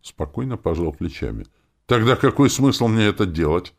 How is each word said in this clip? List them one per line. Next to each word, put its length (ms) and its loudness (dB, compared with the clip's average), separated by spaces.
спокойно 560 -8
пожал 340 -2
плечами. 540 -8
«Тогда 300 2
какой 340 2
смысл 380 0
мне 180 2
это 200 0
делать?» 540 -2